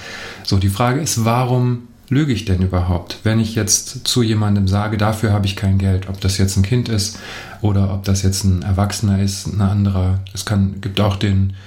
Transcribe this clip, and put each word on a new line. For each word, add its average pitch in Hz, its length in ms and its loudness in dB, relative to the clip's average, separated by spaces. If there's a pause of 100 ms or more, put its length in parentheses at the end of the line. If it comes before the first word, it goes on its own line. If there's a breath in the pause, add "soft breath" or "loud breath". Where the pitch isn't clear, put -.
(440 loud breath)
So, 101 140 0
die 98 120 2
Frage 123 300 0
ist, 120 240 -2
warum 123 640 0 (220)
lüge 139 240 2
ich 98 120 -4
denn 92 160 2
überhaupt? 90 640 -2
Wenn 110 160 2
ich 107 160 -2
jetzt - 520 -2
zu 127 140 2
jemandem 104 460 2
sage, 104 300 0
„Dafür 104 360 2
habe 101 120 2
ich 98 100 -2
kein 98 220 2
Geld“, 95 320 2
ob 98 120 -8
das 95 160 0
jetzt 98 180 2
ein 98 80 4
Kind 120 260 0
ist 107 300 -2 (420 loud breath)
oder 98 320 2
ob 98 120 -4
das 98 160 0
jetzt 95 220 0
ein 92 180 2
Erwachsener 101 580 0
ist, 98 280 -2
ein 95 140 -2
anderer. 98 580 2 (140)
Es - 120 -8
kann, 98 360 0
gibt 101 180 -4
auch 101 160 2
den, 98 380 2 (140 loud breath)